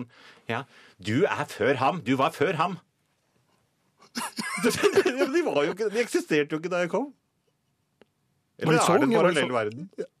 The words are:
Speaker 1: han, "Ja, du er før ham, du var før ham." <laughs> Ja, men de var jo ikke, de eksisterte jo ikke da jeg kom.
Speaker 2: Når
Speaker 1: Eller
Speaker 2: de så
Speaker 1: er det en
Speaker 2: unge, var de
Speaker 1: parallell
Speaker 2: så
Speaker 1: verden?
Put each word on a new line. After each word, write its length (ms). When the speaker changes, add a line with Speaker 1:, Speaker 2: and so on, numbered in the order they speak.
Speaker 1:
han, 40
"Ja, 160
du 260
er 200
før 300
ham, 260
du 140
var 140
før 260
ham." 220
<laughs> 460
Ja, 640
men 80
de 120
var 200
jo 80
ikke, 160
de 120
eksisterte 520
jo 80
ikke 100
da 120
jeg 80
kom. 180
Speaker 2:
Når 60
Speaker 1:
Eller 100
Speaker 2:
de 60
så 80
Speaker 1:
er 80
det 60
en 20
Speaker 2:
unge, 80
var 120
de 40
Speaker 1:
parallell 180
Speaker 2:
så 60
Speaker 1:
verden? 540